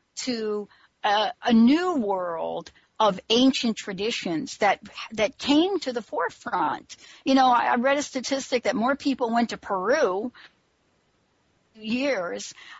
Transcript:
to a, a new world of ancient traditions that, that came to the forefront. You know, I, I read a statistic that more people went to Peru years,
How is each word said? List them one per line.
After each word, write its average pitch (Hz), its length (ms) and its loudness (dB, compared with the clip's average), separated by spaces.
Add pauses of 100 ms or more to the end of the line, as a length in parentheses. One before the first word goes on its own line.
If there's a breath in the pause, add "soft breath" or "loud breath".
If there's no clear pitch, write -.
(180)
to 214 520 -6 (340 soft breath)
a, 208 280 0 (120)
a 247 80 0
new 302 440 6
world 170 760 -4 (260 soft breath)
of 196 220 2 (100)
ancient 247 460 2
traditions 190 840 -6
that, 196 200 2 (340 loud breath)
that 214 240 -2
came 330 420 2
to 262 120 -6
the 226 120 -6
forefront. 190 920 -4 (300 loud breath)
You 269 80 2
know, 262 140 6
I, 240 260 4
I - 20 2
read 269 220 2
a 285 60 -2
statistic 262 600 -4
that 202 120 0
more 240 200 0
people 247 380 -2
went 233 160 0
to 214 80 -10
Peru 208 720 0 (1400 loud breath)
years, 214 800 -6 (260 loud breath)